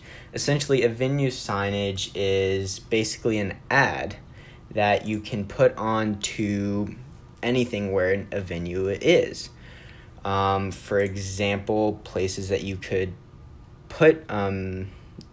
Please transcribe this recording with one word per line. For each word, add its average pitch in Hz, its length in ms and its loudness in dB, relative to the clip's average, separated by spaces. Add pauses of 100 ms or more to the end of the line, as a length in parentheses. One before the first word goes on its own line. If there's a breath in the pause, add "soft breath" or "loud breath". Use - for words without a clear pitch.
(340 loud breath)
Essentially, 139 500 2
a 117 60 4
venue 131 400 0
signage 101 840 -2
is 98 640 0
basically 110 600 0
an 98 180 -4 (140)
ad - 460 2 (540 loud breath)
that 104 340 4
you 107 160 -2
can 101 240 -6
put 127 320 4
on 110 420 0
to 101 760 -2 (480)
anything 113 520 0
where 95 400 2
a 101 80 -2
venue 87 480 -2
is. - 600 2 (760 loud breath)
Um, 98 480 0
for - 260 0
example, 101 1040 0
places 95 460 -2
that 95 160 0
you 95 100 -4
could 92 380 -2 (720)
put, 160 420 4
um, 95 600 -4 (440 loud breath)